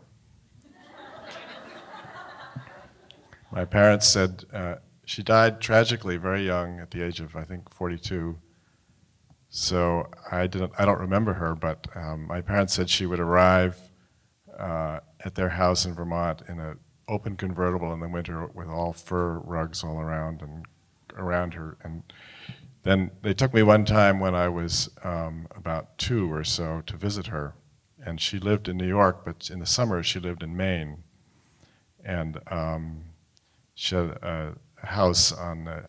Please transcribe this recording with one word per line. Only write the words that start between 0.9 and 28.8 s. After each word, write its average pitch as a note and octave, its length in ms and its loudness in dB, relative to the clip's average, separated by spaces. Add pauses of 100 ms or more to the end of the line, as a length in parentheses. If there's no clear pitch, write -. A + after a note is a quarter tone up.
My F2 140 -4
parents G#2 400 8
said, F#2 460 2
uh, F2+ 240 -6 (280)
she - 180 -8
died A2+ 380 6
tragically A2+ 560 2
very F#2+ 300 0
young F2 340 -2
at E2+ 100 -16
the F2 140 -4
age F2 160 -6
of, D#2+ 160 -12
I D#2+ 80 -6
think, F2 260 -12
forty-two. E2+ 680 -6 (1120)
So F2 580 0 (220)
I F2+ 160 0
didn't, F#2 320 -4
I G2+ 80 4
don't G2 120 4
remember G2 360 0
her, E2 200 -2
but, D#2+ 400 -4
um, D#2 320 -8
my F2 140 -6
parents G2 320 2
said F2+ 160 0
she - 160 0
would F2 160 -2
arrive, F2+ 580 6 (800)
uh, D#2+ 420 -6 (200)
at F#2 140 -10
their F#2 160 0
house F2+ 340 2
in F2+ 100 -6
Vermont E2+ 540 -4
in E2+ 120 -10
an D#2 180 -10 (280)
open G#2 300 -6
convertible F2+ 560 -2
in E2 80 -8
the E2+ 80 -6
winter E2+ 380 -6
with E2+ 220 -12
all E2 260 -4
fur F2 460 -2
rugs E2 440 -4
all D#2+ 160 -6
around D#2+ 400 -4
and D#2 240 -12 (520)
around F2+ 360 -2
her. D#2+ 320 -12
And E2 180 -10 (800)
then F#2+ 260 4 (100)
they G2+ 140 0
took C3 180 2
me A2+ 100 8
one G#2+ 220 8
time G2+ 360 6
when F#2 140 2
I F2+ 140 4
was, E2+ 400 -2 (160)
um, E2 500 -6
about E2+ 440 -6
two G2+ 340 0
or D#2 120 -2
so D#2+ 420 -4
to - 100 -10
visit G2+ 300 -4
her. D2 280 -6 (500)
And E2 140 -6
she - 200 -4
lived G#2 300 2
in F#2 100 -2
New F#2 100 0